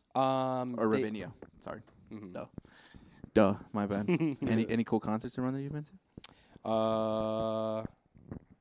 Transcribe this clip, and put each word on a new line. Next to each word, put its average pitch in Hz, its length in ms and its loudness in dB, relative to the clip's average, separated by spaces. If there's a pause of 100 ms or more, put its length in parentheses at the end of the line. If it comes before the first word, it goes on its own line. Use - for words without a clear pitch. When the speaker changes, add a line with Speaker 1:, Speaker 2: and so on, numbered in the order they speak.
(160)
Speaker 1:
Um, 131 640 0
Speaker 2:
Or 113 100 2
Speaker 1:
they 110 140 4
Speaker 2:
Ravinia. 107 300 -4 (280)
Sorry. - 220 -10 (280)
Speaker 1:
Mm-hmm. 101 220 -12
Speaker 2:
Duh. - 140 -10 (880)
Duh. 101 200 8 (180)
My 104 140 0
bad. 104 220 0
Speaker 1:
<laughs> 160 340 2
Speaker 2:
Any, 139 260 2
any 117 140 2
cool 113 160 2
concerts 113 400 -4
around 127 140 -2
there 135 100 -4
you've 143 100 -6
been 151 120 -6
to? - 840 -14
Speaker 1:
Uh, 110 1160 0 (760)